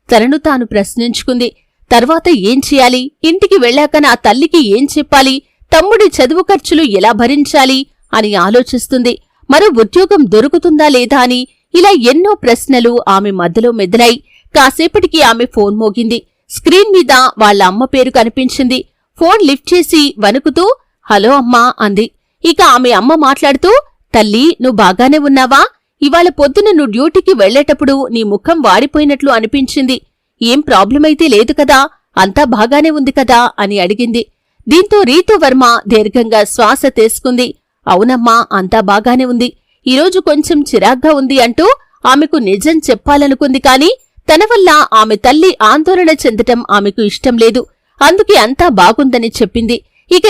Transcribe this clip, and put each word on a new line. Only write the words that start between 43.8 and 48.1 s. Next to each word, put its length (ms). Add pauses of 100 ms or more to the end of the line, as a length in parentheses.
తన 100
వల్ల 500
ఆమె 220
తల్లి 460
ఆందోళన 480
చెందటం 600
ఆమెకు 300
ఇష్టం 360
లేదు. 280 (360)
అందుకే 360